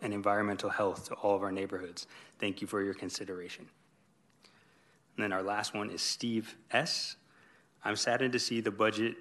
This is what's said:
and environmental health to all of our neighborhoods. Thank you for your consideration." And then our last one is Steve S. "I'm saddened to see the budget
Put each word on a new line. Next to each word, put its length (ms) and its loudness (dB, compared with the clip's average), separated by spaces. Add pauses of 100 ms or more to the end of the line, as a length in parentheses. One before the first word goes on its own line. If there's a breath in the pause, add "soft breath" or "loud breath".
and 100 -2
environmental 560 2
health 400 0
to 60 -6
all 200 4
of 80 2
our 100 -2
neighborhoods. 540 -4 (320 loud breath)
Thank 220 -2
you 60 -4
for 160 0
your 100 0
consideration." 800 -8 (1500 soft breath)
And 60 0
then 100 2
our 100 2
last 320 -2
one 160 -2
is 120 -4
Steve 540 -2 (140)
S. 460 0 (680 soft breath)
"I'm 120 0
saddened 360 2
to 60 2
see 220 0
the 100 0
budget 500 4